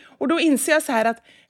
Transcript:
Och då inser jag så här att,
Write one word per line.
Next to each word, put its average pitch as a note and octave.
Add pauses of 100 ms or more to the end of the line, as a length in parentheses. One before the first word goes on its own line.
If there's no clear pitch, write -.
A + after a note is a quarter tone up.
(180)
Och C#4
då D#4+
inser D#4
jag D4+
så -
här A3+
att, A3+ (320)